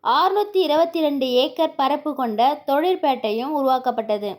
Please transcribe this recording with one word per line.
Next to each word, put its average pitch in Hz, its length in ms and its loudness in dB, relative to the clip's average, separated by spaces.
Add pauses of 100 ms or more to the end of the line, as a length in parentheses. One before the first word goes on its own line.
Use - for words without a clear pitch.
ஆறுநூத்தி 381 560 2
இருபத்தி 330 420 2
ரெண்டு 285 300 0
ஏக்கர் 262 440 0
பரப்பு 285 400 -2
கொண்ட 233 320 0 (200)
தொழிற்பேட்டையும் 277 880 0
உருவாக்கப்பட்டது. 233 800 -2